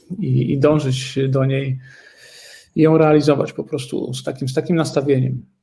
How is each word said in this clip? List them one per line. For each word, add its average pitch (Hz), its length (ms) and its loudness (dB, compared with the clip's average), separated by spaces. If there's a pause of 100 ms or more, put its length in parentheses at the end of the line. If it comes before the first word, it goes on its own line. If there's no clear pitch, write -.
(180)
i, 131 340 0
i 139 60 0
dążyć 135 600 0 (100)
do 135 160 0
niej 135 340 -2 (1000)
i 160 60 2
ją 160 160 6
realizować 151 540 4
po - 120 -10
prostu - 500 -8
z - 80 -10
takim, 131 260 -8
z 131 60 -8
takim 160 220 -2
nastawieniem. 135 680 0 (180)